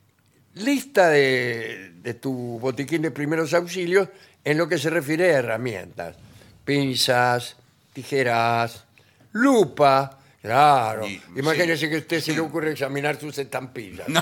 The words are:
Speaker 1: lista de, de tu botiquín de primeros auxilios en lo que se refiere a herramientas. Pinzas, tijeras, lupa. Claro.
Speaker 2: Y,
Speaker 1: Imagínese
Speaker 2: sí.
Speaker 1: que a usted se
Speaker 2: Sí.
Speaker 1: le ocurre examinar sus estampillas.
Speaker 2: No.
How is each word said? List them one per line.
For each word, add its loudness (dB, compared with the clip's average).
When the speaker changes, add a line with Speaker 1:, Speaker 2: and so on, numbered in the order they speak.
Speaker 1:
lista 2
de, 0
de -8
tu -8
botiquín -4
de -2
primeros -2
auxilios 0
en 2
lo 2
que 0
se -2
refiere 2
a 4
herramientas. -6
Pinzas, 2
tijeras, 0
lupa. 4
Claro. 4
Speaker 2:
Y, -10
Speaker 1:
Imagínese 0
Speaker 2:
sí. -4
Speaker 1:
que -2
a -2
usted -4
se -6
Speaker 2:
Sí. -4
Speaker 1:
le -2
ocurre -4
examinar -4
sus -10
estampillas. -10
Speaker 2:
No. 2